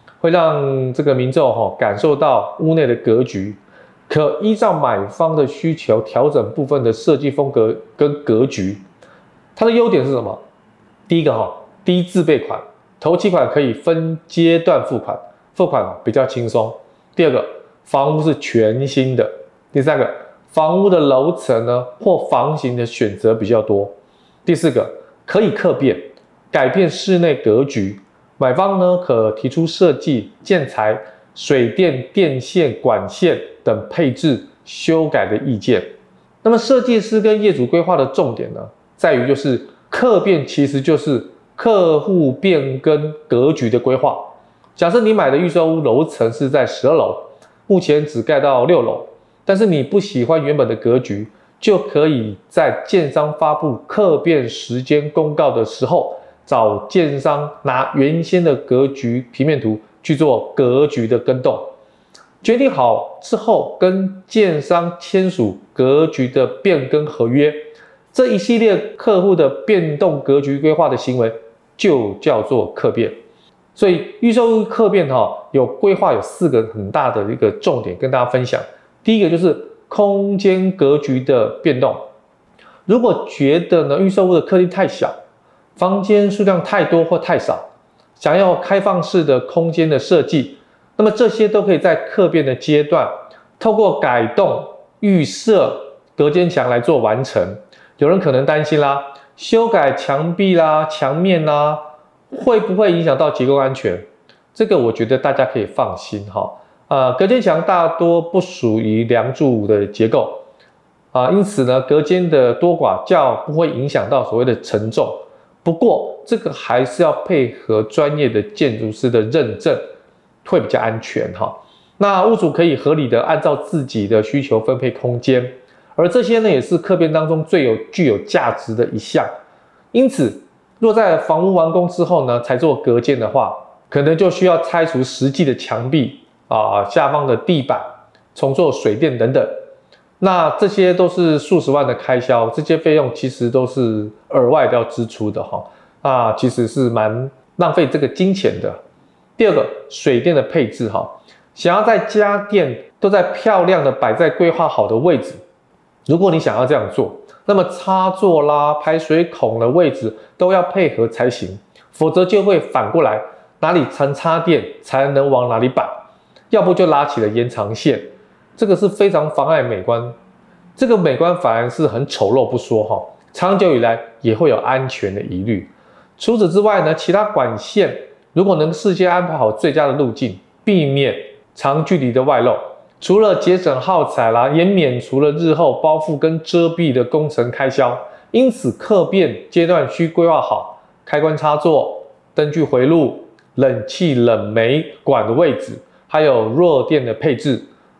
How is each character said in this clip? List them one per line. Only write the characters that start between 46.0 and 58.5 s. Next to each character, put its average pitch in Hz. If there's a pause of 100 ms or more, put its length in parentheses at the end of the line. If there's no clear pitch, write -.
层 117
是 135
在 135
十 -
二 147
楼， 135 (520)
目 190
前 151
只 117
盖 147
到 135
六 156
楼， - (400)
但 196
是 214
你 156
不 196
喜 123
欢 156
原 147
本 135
的 117
格 120
局， 107 (320)
就 202
可 156
以 113 (140)
在 -
建 160
商 151
发 156
布 147 (100)
客 185
变 143
时 120
间 147
公 151
告 151
的 113
时 -
候， 156 (280)
找 110
建 147
商 147 (140)
拿 131
原 151
先 180
的 151